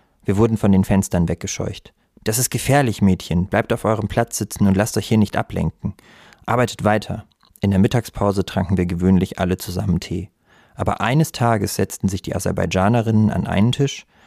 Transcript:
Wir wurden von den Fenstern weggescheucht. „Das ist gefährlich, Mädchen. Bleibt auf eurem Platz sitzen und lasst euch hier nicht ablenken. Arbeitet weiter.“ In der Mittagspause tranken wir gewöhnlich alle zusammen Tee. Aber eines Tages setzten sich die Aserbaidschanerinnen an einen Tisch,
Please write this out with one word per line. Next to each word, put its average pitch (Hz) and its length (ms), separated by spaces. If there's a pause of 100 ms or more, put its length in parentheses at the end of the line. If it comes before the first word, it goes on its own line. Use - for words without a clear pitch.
(260)
Wir 95 120
wurden 113 200
von 104 140
den 95 140
Fenstern 90 440
weggescheucht. - 640 (300)
„Das 110 140
ist 127 120
gefährlich, 127 520
Mädchen. 92 460
Bleibt 113 260
auf 117 120
eurem 104 220
Platz - 300
sitzen 104 300
und 95 100
lasst 110 200
euch 101 100
hier 113 100
nicht 107 200
ablenken. - 560 (520)
Arbeitet 117 380
weiter.“ 107 420 (360)
In 98 100
der 95 80
Mittagspause 101 640
tranken 92 320
wir 90 80
gewöhnlich 90 540
alle 90 180
zusammen 90 420
Tee. 90 300 (460)
Aber - 260
eines 143 300
Tages 110 440
setzten - 320
sich 95 140
die - 140
Aserbaidschanerinnen 104 960
an - 180
einen 98 240
Tisch, - 340 (220)